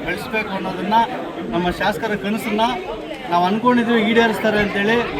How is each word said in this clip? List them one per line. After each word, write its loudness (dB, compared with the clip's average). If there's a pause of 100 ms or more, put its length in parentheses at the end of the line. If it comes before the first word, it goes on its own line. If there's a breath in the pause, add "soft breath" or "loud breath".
ಬೆಳೆಸಬೇಕು -4
ಅನ್ನೋದನ್ನ -4 (600)
ನಮ್ಮ 0 (140)
ಶಾಸಕರ -2
ಕನಸನ್ನ 0 (640)
ನಾವು 4
ಅನ್ಕೊಂಡಿದ್ವಿ 4 (120)
ಈಡೇರಿಸ್ತಾರೆ 4
ಅಂತೇಳಿ, 2 (240)